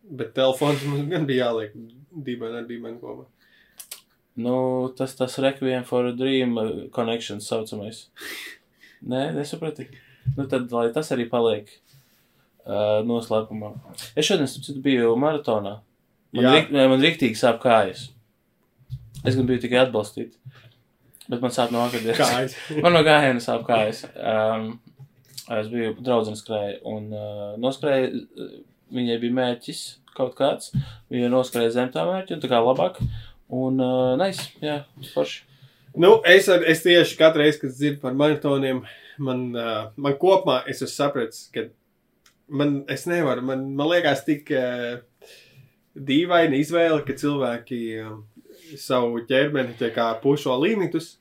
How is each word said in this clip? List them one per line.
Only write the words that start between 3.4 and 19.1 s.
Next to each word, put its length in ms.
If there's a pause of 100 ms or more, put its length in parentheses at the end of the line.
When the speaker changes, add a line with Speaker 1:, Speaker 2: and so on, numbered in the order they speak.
Speaker 2:
Nu, 180 (340)
tas, 260
tas 240
Requiem 460
for 220
a 60
Dream, 440
uh, 140 (180)
connection 520
saucamais. 640 (920)
Nē, 340
nesaprati? 560 (380)
Nu, 220
tad, 220
lai 200
tas 220
arī 160
paliek, 400 (920)
uh, 420
noslēpumā. 680 (380)
Es 180
šodien, 200
starp 180
citu, 160
biju 320
maratonā. 640 (580)
Man 120
Speaker 1:
Jā. 80
Speaker 2:
rik-, 180
nē, 160
man 140
riktīgi 340
sāp 240
kājas. 480 (1080)